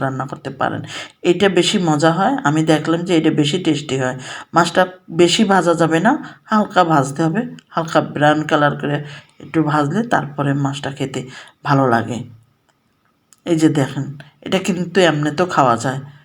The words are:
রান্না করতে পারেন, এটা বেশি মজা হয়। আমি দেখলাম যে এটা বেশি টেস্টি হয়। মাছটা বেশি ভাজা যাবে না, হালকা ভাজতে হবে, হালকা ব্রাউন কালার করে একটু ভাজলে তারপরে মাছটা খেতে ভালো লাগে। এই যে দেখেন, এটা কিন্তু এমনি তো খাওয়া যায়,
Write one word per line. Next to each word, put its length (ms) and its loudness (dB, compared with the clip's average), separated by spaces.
রান্না 260 -6
করতে 200 -12
পারেন, 200 -2
এটা 160 2
বেশি 180 2
মজা 300 4
হয়। 160 2
আমি 120 2
দেখলাম 320 0
যে 120 -2
এটা 140 2
বেশি 220 0
টেস্টি 380 -2
হয়। 160 -2
মাছটা 300 2
বেশি 240 4
ভাজা 300 4
যাবে 320 2
না, 60 6
হালকা 400 2
ভাজতে 380 0
হবে, 180 0
হালকা 240 -2
ব্রাউন 320 2
কালার 320 0
করে 180 -4
একটু 220 -6
ভাজলে 380 0
তারপরে 380 -2
মাছটা 320 -6
খেতে 240 -6
ভালো 300 2
লাগে। 240 0
এই 100 2
যে 120 2
দেখেন, 260 -2
এটা 240 -2
কিন্তু 340 -2
এমনি 380 2
তো 60 0
খাওয়া 220 4
যায়, 240 -4